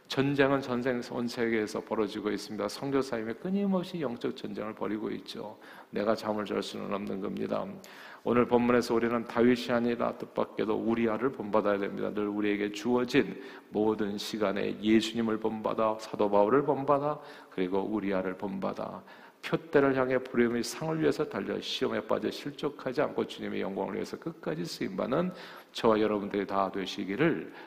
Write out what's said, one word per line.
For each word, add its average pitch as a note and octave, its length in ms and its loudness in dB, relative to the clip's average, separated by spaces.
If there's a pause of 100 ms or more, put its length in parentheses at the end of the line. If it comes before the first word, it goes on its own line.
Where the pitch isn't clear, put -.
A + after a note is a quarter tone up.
전쟁은 C#3 540 4
전 B2 200 -2
세-, B2 180 0 (120)
온 B2 160 -2
세계에서 A2+ 540 0
벌어지고 G#2 480 -2
있습니다. G2+ 380 -4
선교사님이 B2 680 -2
끊임없이 F#3+ 640 0
영적 A#2+ 360 -2
전쟁을 G#2+ 380 -8
벌이고 G#2+ 360 -4
있죠. A2+ 480 -10 (320)
내가 G#2+ 240 2
잠을 G#2+ 300 -2
잘 G2+ 180 -2
수는 G2+ 300 -8
없는 G2+ 280 -4
겁니다. G#2 440 -4 (600)
오늘 A#2 220 4
본문에서 A#2+ 480 4
우리는 A#2 300 2
다윗이 B2 460 4
아니라 A#2+ 480 0
뜻밖에도 A2 560 -2
우리아를 A2+ 560 2
본받아야 G#2 480 2
됩니다. G2+ 340 -4
늘 G#2 140 -2
우리에게 G#2 460 0
주어진 B2 680 2 (300)
모든 G#2+ 480 2
시간에 G2+ 640 -2
예수님을 A2 560 4
본받아, A2 600 0
사도 - 280 0
바울을 G#2 360 6
본받아, C#3+ 540 2 (320)
그리고 F#2 300 0
우리아를 G2 560 -2
본받아, G2 640 -6 (440)
표대를 C#3 500 4
향해 B2+ 220 2
부름의 A#2+ 460 2
상을 D#3+ 360 -4
위해서 D3 280 2
달려 G2+ 320 -4
시험에 A2+ 400 -2
빠져 G#2+ 300 0
실족하지 - 720 -6
않고 A#2 240 0
주님의 G#2 340 -6
영광을 G2 340 -4
위해서 - 240 -6
끝까지 E3 460 -6
쓰임받는 E3 680 -2 (400)
저와 A2 280 4
여러분들이 G#2 460 0
다 G2 240 0
되시기를 G2 840 -2 (140)